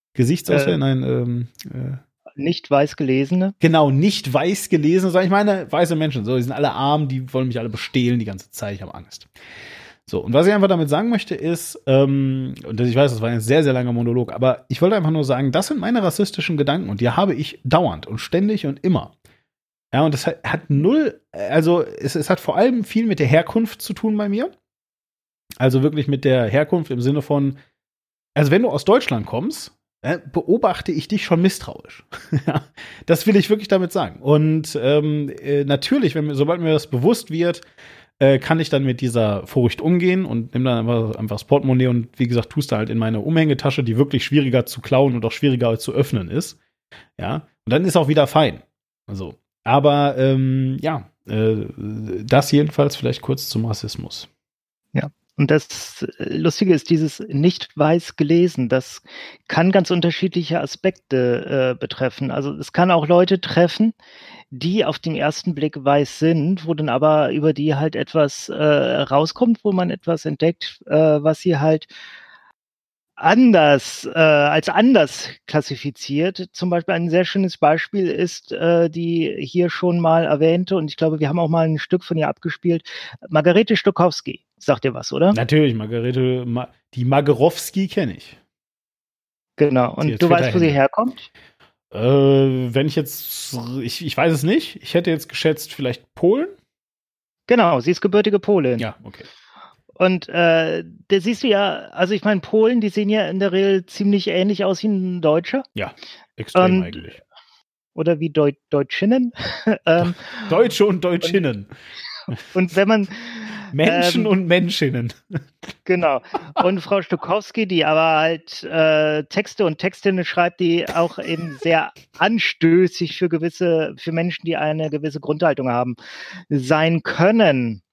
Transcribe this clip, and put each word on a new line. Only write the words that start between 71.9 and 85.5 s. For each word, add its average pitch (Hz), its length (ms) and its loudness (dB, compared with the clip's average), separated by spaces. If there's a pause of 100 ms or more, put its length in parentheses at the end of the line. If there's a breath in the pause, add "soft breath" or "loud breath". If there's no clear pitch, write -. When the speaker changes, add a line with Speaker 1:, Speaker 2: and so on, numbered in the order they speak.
Speaker 2:
anders, 175 1000 4
äh, 165 60 0
als 151 500 4
anders 202 600 2 (180)
klassifiziert. 151 1040 -4
Zum - 180 -6
Beispiel 175 240 -2
ein 170 160 -2
sehr 175 160 2
schönes 190 320 -2
Beispiel 165 500 2
ist, - 440 -4
äh, 170 400 2
die 165 480 -2
hier 170 320 -2
schon 175 280 0
mal 165 260 2
erwähnte, 165 500 2
und 156 160 -2
ich - 60 -18
glaube, 160 220 0
wir 151 100 0
haben 165 100 -2
auch 165 100 0
mal 160 180 2
ein 156 120 -2
Stück - 240 -2
von 170 140 -6
ihr 151 100 0
abgespielt, 165 560 -4 (460 loud breath)
Margarete 175 460 4
Stokowski. - 720 0 (180)
Sagt 127 220 0
dir 127 80 -2
was, 120 180 -10
oder? 165 220 2
Speaker 1:
Natürlich, 151 400 2